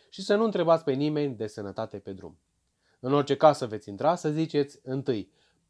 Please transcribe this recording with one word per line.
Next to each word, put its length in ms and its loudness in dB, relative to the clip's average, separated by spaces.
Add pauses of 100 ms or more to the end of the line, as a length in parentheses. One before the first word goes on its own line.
și 140 -14
să 120 2
nu 100 4
întrebați 400 2
pe 80 0
nimeni 420 0
de 120 -6
sănătate 520 -8
pe 140 -12
drum. 260 -16 (600)
În 120 -2
orice 240 2
casă 300 4
veți 220 -10
intra, 260 0
să 160 -4
ziceți 520 -2
întâi: 480 -4 (400)